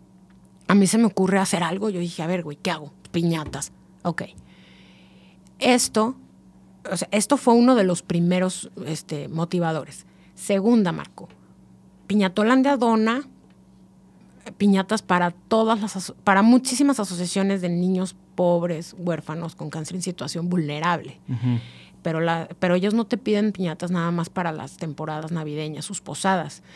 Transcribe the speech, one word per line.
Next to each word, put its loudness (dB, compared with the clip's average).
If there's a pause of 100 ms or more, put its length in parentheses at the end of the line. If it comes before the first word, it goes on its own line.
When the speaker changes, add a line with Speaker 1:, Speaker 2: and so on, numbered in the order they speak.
(680)
Speaker 1:
a 6
mí 8
se 2
me 4
ocurre 2
hacer 0
algo. -4
Yo -4
dije, -6
a -4
ver, -2
güey, -12
¿qué -2
hago? -8 (200)
Piñatas. -4 (300)
Ok. -4 (1300)
Esto, 2 (720)
o -4
sea, -6
esto 2
fue 4
uno 6
de 6
los 0
primeros, 0 (160)
este, -8
motivadores. -4 (300)
Segunda, 2
Marco, -12 (800)
Piñatolandia 2
dona 2 (1300)
piñatas 2
para 2
todas 0
las -6
aso-, -10 (100)
para 6
muchísimas 4
asociaciones -2
de -2
niños 0 (180)
pobres, 0
huérfanos, -6
con -12
cáncer -8
en -6
situación -6
vulnerable. -2
Speaker 2:
Ujú. -2 (440)
Speaker 1:
Pero -4
la, -2 (120)
pero 2
ellos 0
no 0
te -4
piden 0
piñatas -6
nada 0
más -4
para -4
las -12
temporadas -8
navideñas, -6
sus -10
posadas, -4 (140)